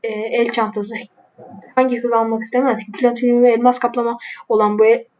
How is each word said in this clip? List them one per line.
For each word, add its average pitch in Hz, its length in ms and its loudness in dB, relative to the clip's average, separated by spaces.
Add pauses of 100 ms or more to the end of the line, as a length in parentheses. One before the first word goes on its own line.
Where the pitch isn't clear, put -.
e, 220 60 -6
el 226 420 -2
çantası. 214 440 -4 (800)
Hangi 254 260 2
kız 233 120 -2
almak 226 300 0
istemez 247 420 -2
ki? 214 60 -16
Platinyum 240 520 2
ve 247 80 6
elmas 240 280 2
kaplama 233 380 -2 (320)
olan 214 300 2
bu 220 60 6
el 226 200 2 (140)